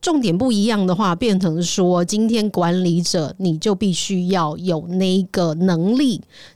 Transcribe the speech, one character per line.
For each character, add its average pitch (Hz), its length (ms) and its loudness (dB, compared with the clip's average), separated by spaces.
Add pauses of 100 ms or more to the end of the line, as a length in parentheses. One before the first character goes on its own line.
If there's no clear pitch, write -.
重 320 200 0
点 180 160 0
不 254 160 0
一 202 120 2
样 208 220 0
的 185 80 2
话， 185 200 0
变 196 240 0
成 175 240 0
说 180 420 2
今 208 240 0
天 214 220 0
管 180 340 0
理 175 180 2
者 165 360 -2
你 170 200 0
就 208 160 0
必 190 180 0
须 180 360 -2
要 165 280 0
有 170 300 -4
那 185 380 0
个 175 300 -2
能 180 440 2
力 262 220 0 (360)